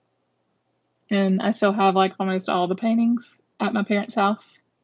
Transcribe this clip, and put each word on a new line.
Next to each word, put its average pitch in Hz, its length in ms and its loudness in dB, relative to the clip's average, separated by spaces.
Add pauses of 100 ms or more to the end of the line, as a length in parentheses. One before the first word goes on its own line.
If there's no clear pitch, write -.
(1080)
And 196 320 0
I 214 120 -2
still 202 200 0
have, 196 220 2
like, 190 240 2
almost 185 300 -2
all 180 180 0
the 185 80 -2
paintings 233 500 0 (340)
at 208 140 -2
my 202 100 0
parents' 202 320 -2
house. 208 420 -2 (260)